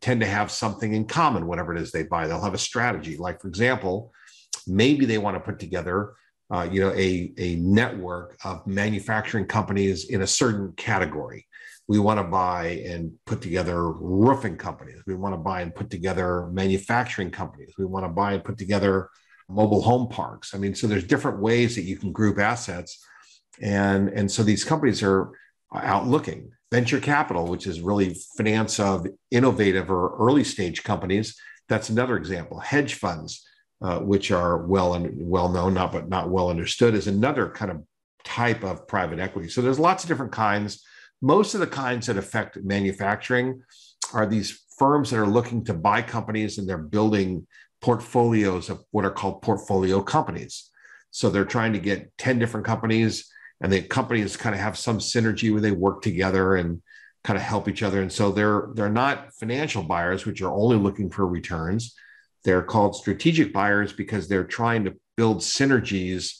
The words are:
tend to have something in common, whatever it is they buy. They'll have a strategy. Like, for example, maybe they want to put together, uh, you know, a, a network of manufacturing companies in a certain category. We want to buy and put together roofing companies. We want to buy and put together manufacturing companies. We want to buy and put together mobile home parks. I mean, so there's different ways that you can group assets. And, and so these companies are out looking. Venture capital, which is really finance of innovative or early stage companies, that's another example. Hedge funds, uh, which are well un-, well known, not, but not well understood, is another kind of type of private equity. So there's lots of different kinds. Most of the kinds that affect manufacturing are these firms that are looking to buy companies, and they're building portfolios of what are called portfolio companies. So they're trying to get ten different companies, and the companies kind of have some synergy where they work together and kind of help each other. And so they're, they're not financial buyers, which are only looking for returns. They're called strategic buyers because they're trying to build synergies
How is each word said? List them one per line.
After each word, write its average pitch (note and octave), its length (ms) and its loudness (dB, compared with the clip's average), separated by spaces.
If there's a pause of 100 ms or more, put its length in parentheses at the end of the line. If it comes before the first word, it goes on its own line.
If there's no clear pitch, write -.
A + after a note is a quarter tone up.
tend B2 200 0
to G#2+ 60 2
have G2+ 260 -2
something G#2+ 400 -4
in A2 120 0
common, A2+ 440 0
whatever E2+ 260 -4
it E2+ 80 -4
is E2 80 -8
they D#2+ 140 -4
buy. D#2+ 240 -2
They'll E2+ 200 -4
have F#2 60 -2
a - 40 -4
strategy. G2+ 580 -4
Like, E2+ 240 -8
for F#2+ 80 -12
example, G2 640 0 (560)
maybe C3 360 4
they A2+ 140 2
want G2+ 180 -2
to - 40 -6
put - 180 -8
together, F2+ 540 -4 (400)
uh, F2 180 -2
you F#2+ 100 0
know, F#2+ 120 4
a, F#2 460 0
a F2 180 -2
network F2+ 880 0
of F2+ 240 -10
manufacturing G#2 800 -2
companies G2 640 0
in G2 120 0
a F#2+ 60 0
certain G2+ 480 0
category. D2+ 720 -4 (400)
We G#2 100 4
want G#2 220 4
to F#2 40 -2
buy F2 600 -2
and E2+ 260 -8 (140)
put - 140 -6
together E2+ 500 -2
roofing F#2+ 640 2
companies. - 520 -12
We F#2+ 80 -4
want F#2+ 180 -4
to F2 40 -6
buy F2+ 240 -4
and E2+ 120 -10
put - 160 -10
together F2+ 640 -2
manufacturing F#2+ 800 -2
companies. - 440 -12
We F#2+ 80 -4
want F#2 200 -4
to E2+ 60 -6
buy G2+ 240 2
and G2 100 -4
put - 140 -8
together G2 500 2 (400)
mobile G2 340 4
home B2 260 4
parks. - 460 -10
I G2 40 -8
mean, G2 180 -2
so A#2 100 0
there's G2+ 160 2
different A2+ 380 0
ways A#2 340 4
that G2+ 80 -4
you F#2 140 -6
can - 160 -6
group G#2 260 2
assets. G2+ 640 -4 (560)
And, G2+ 500 2
and G2+ 200 -2
so A2+ 140 0
these G#2 180 4
companies D3+ 400 2
are F#2+ 300 2 (420)
out G2+ 320 0
looking. B2 460 -2 (200)
Venture A#2+ 280 2
capital, A#2+ 480 0
which F2 180 -6
is E2 140 -6
really F#2+ 360 0 (200)
finance A2 420 0
of F#2 300 0 (240)
innovative G2+ 580 4
or F2+ 280 0
early B2 260 6
stage F2 400 -4
companies, G#2 520 -2 (320)
that's A2 200 0
another A#2+ 280 0
example. F2 440 -8
Hedge C#3 340 0
funds, E2 500 -8 (380)
uh, F2+ 160 -2
which G2 320 2
are F2 380 2
well F2+ 260 2
un-, F2 220 -2
well F2 320 0
known, F2+ 260 2
not, F2+ 160 0
but E2 180 -6
not F2+ 220 -2
well F2+ 180 2
understood, F2 460 2
is G2+ 140 0
another G#2+ 420 0
kind G2 220 -6
of D#2 100 -12 (400)
type A#2+ 400 -2
of F#2 240 -6
private E2+ 320 -2
equity. F2+ 300 -6
So B2 140 -2
there's C3 180 2
lots F3+ 240 2
of E3 40 -8
different A#2+ 220 -4
kinds. G#2 560 -2 (340)
Most G3 340 4
of G3+ 60 -2
the E3 60 2
kinds B2 400 -4
that A2+ 100 0
affect G2+ 460 -4
manufacturing G2+ 1000 0 (520)
are G#2+ 120 4
these G2+ 380 -2 (140)
firms C3+ 320 4
that A#2+ 80 2
are G#2+ 80 2
looking A#2 380 2
to G2 100 -2
buy G2+ 280 2
companies, A2 560 -4
and F#2+ 100 -4
they're F#2 100 -4
building F#2+ 720 2 (320)
portfolios A2 880 2
of E2 220 -10
what G#2 120 2
are F#2+ 60 0
called - 320 -4
portfolio G2 600 2
companies. - 680 -2 (400)
So A2+ 200 0
they're F#2+ 140 2
trying A2+ 280 0
to G2+ 80 -2
get F#2+ 360 -4
ten B2+ 220 0
different A2 260 -2
companies, A2 640 0 (340)
and F#2+ 80 0
the F#2+ 120 4
companies A2+ 560 -2
kind A2 160 -2
of F#2+ 60 -4
have G#2 180 -4
some A2 200 -2
synergy A2 540 0
where G#2+ 80 2
they G#2+ 100 2
work F#2+ 300 0
together F#2+ 560 2
and E2+ 240 -2 (440)
kind G#2 120 0
of F2+ 60 -4
help G#2+ 260 -4
each G2 140 -4
other. G2 180 0
And F#2+ 100 -2
so G2+ 220 2
they're, G#2 420 2
they're G#2 140 0
not B2+ 460 0
financial B2 480 -4
buyers, F2 420 -2
which G2+ 160 -6
are F#2 100 -2
only A2 280 4
looking G2 320 0
for G2 160 0
returns. F2 680 -4 (500)
They're F2+ 180 4
called G2+ 340 2
strategic D#3+ 560 2
buyers G2+ 400 2
because F#2+ 360 -6
they're F#2 160 2
trying A2+ 420 0
to F#2 80 -4 (240)
build A2 220 4
synergies G2+ 1000 0